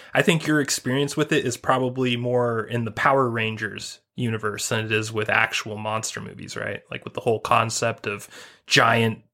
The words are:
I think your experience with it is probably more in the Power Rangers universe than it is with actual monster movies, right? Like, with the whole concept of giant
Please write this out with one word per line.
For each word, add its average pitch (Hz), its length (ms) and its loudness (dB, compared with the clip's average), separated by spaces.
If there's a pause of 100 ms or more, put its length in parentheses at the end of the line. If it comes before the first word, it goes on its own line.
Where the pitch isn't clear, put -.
(120)
I 135 100 2
think 160 240 4
your 151 140 4
experience 139 560 -2
with 151 160 0
it 151 140 2
is 120 100 -2
probably 127 600 0
more 120 480 0
in 117 200 -4
the 110 60 -4
Power 139 380 4
Rangers 110 720 -4 (160)
universe 110 520 -2
than 110 160 0
it 110 80 -2
is 110 200 0
with 107 180 -2
actual 107 480 0
monster 107 420 -4
movies, - 360 -12
right? 104 340 -8
Like, - 140 -12
with - 100 -12
the - 60 -6
whole 110 200 0
concept 113 680 0
of 104 220 -8 (380)
giant 117 560 4 (120)